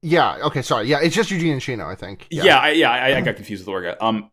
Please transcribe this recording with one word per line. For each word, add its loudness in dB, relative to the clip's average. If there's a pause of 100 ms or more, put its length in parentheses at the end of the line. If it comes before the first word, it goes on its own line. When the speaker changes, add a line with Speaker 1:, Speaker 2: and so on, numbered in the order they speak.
Speaker 1:
yeah, 2 (100)
okay, -2
sorry. -2
Yeah, 2
it's 2
just 0
Eugene 0
and -4
Shino, -8
I -10
think. -16
Yeah. -2
Speaker 2:
Yeah, 6
I, 4
yeah, 4
I, 2
I -2
got -2
confused -12
with -6
Orga. -6
Um, -2